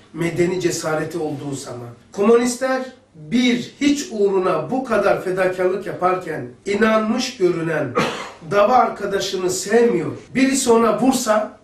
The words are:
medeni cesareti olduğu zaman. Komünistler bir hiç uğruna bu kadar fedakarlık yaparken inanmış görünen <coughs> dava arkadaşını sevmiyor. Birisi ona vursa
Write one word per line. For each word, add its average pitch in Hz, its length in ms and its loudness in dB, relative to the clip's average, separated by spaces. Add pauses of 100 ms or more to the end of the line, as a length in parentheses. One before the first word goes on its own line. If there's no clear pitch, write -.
(140)
medeni 170 480 -2
cesareti 156 560 -4
olduğu 143 380 -6
zaman. 120 340 -12 (220)
Komünistler 240 720 2 (340)
bir 226 680 0
hiç 285 300 0
uğruna 190 600 0
bu 262 120 -2
kadar 202 400 0
fedakarlık 185 640 -2
yaparken 165 640 -4 (180)
inanmış 220 720 0
görünen 165 500 0 (320)
<coughs> - 320 -14
dava 208 240 4
arkadaşını 185 720 0
sevmiyor. 190 640 2 (240)
Birisi 262 360 2
ona 226 280 4
vursa 214 640 0